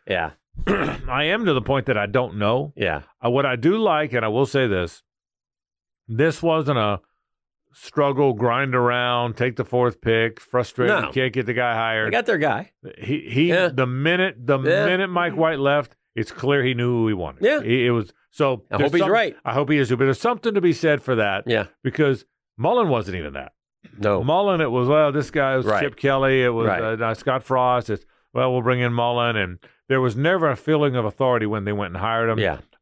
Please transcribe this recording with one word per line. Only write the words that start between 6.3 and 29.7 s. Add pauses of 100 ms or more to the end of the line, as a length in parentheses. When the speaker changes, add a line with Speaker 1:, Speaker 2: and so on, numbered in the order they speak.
Speaker 2:
wasn't
a (720)
struggle,
grind
around,
take
the
fourth
pick,
frustrated,
Speaker 1:
No.
Speaker 2:
can't
get
the
guy
hired.
Speaker 1:
They
got
their
guy. (260)
Speaker 2:
He,
he,
Speaker 1:
Yeah.
Speaker 2:
the
minute,
the
Speaker 1:
Yeah.
Speaker 2:
minute
Mike
White
left, (180)
it's
clear
he
knew (120)
who
he
wanted.
Speaker 1:
Yeah.
Speaker 2:
He,
it
was, (180)
so
Speaker 1:
I
Speaker 2:
there's
Speaker 1:
hope
he's
Speaker 2:
some-,
Speaker 1:
right.
Speaker 2:
I
hope
he
is,
but
there's
something
to
be
said
for
that.
Speaker 1:
Yeah. (180)
Speaker 2:
Because (320)
Mullen
wasn't
even
that. (460)
Speaker 1:
No.
Speaker 2:
Mullen,
it
was,
well,
this
guy
was
Speaker 1:
Right.
Speaker 2:
Chip
Kelly.
It
was,
Speaker 1:
Right. (180)
Speaker 2:
uh,
uh,
Scott
Frost.
It's, (280)
well,
we'll
bring
in
Mullen.
And (300)